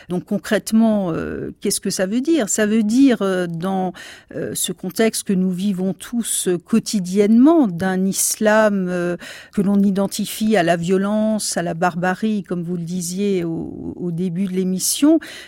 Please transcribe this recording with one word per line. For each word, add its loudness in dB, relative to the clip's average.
Donc -4
concrètement, 0
euh, -6
qu'est-ce -2
que -6
ça -2
veut -2
dire ? 0
Ça 0
veut 2
dire, 4
euh, 0
dans, -4
euh, -8
ce -4
contexte -2
que 0
nous 0
vivons -2
tous, -6
euh, 2
quotidiennement, 4
d'un -2
islam, 2
euh, -2
que 0
l'on 2
identifie 0
à 4
la 2
violence, 0
à -2
la -4
barbarie, -2
comme -6
vous -6
le -6
disiez -2
au, -6
au -6
début -2
de -4
l'émission, 2